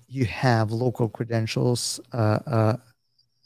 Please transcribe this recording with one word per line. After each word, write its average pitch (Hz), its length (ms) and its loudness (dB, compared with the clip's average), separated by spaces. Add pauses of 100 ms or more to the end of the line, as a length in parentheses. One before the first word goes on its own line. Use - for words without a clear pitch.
you 127 180 -2
have 113 460 2
local 117 360 0
credentials, 117 920 -2 (120)
uh, 107 360 2
uh, 110 300 2 (680)